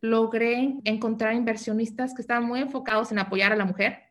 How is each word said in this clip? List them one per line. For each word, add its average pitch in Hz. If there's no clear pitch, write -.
logré 226
en-, 269
encontrar 220
inversionistas 226
que -
estaban 240
muy 240
enfocados 269
en 214
apoyar 190
a 214
la 208
mujer. 196